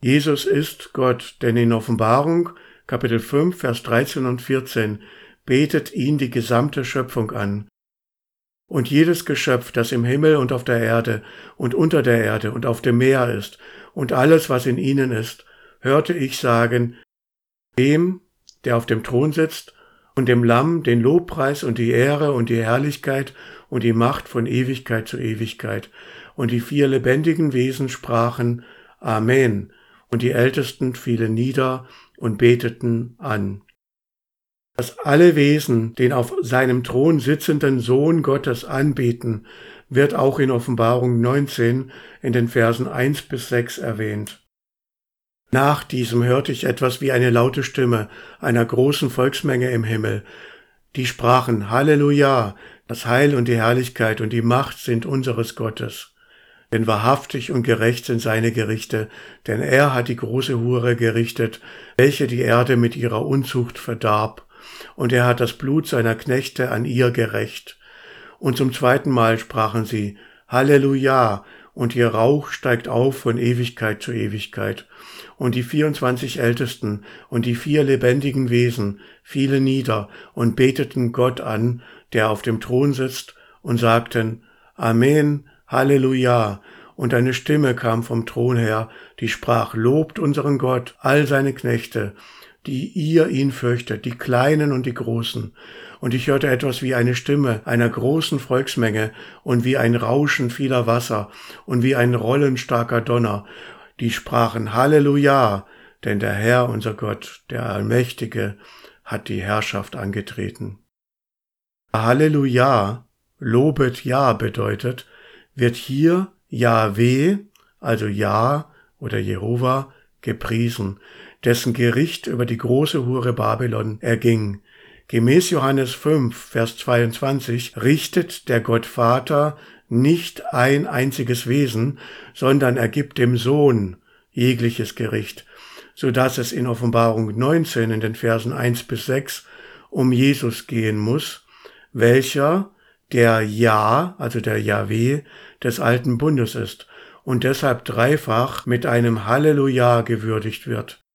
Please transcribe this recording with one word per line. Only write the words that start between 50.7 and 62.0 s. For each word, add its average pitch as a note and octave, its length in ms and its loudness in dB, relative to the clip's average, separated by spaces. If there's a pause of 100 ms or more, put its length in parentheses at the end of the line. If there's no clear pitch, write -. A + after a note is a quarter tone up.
Die B2+ 100 -4
sprachen, A#2+ 640 0
„Halleluja, C#3 840 2 (320)
das - 180 -10
Heil C#3+ 300 4
und A#2+ 140 0
die A#2+ 80 2
Herrlichkeit A2+ 640 0
und A2 120 -4
die A#2 100 0
Macht A#2+ 360 0
sind A#2 280 -4
unseres B2+ 480 -4
Gottes. - 600 -10 (560)
Denn A2+ 160 0
wahrhaftig A#2 640 -2
und B2 120 0
gerecht A#2 420 0
sind A#2 160 -2
seine A2+ 320 0
Gerichte, G#2+ 560 -4 (380)
denn A2 160 -2
er C3+ 320 2
hat B2 140 -2
die A#2+ 80 -4
große A#2+ 440 -4
Hure A#2+ 360 0
gerichtet, A2+ 640 -2 (340)
welche C#3 300 4